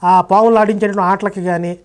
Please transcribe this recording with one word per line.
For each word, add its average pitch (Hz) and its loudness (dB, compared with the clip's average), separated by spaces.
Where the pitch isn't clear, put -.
ఆ 180 4
పావులు 220 2
ఆడించేటువంటి 208 0
ఆటలకి 196 -4
కానీ, 175 -4